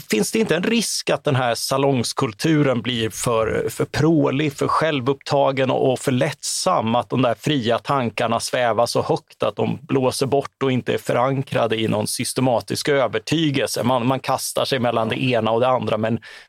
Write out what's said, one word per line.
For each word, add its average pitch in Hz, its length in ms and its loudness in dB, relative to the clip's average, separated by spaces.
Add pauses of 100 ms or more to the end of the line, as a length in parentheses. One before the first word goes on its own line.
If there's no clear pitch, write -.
finns 208 220 0
det 226 80 0
inte 202 160 2
en 175 80 -2
risk 226 460 -2
att 156 140 0
den 143 120 2
här 123 200 2
salongskulturen 135 1300 0
blir 113 280 -2
för, 110 600 -2
för - 160 -4
prålig, 147 680 2
för 135 140 -2
självupptagen 139 1040 0
och, 127 220 2
och 123 60 -2
för - 120 -2
lättsam? 127 840 0
Att 120 140 0
de 127 120 0
där 120 140 2
fria 117 440 0
tankarna 117 600 -2
svävar 120 460 0
så 123 160 -2
högt - 420 -4
att 110 120 -2
de 113 260 -2
blåser 131 440 0
bort 135 380 -2
och 135 80 2
inte 123 220 0
är 113 40 0
förankrade 123 840 0
i 110 60 0
någon 107 200 0
systematisk 127 840 -2
övertygelse. 135 920 0
Man, 120 240 2
man 131 120 0
kastar 127 460 -2
sig 135 140 -2
mellan 117 300 0
det 127 140 -2
ena 113 280 0
och 117 80 2
det 123 80 2
andra, 113 300 0
men, 110 220 0 (300)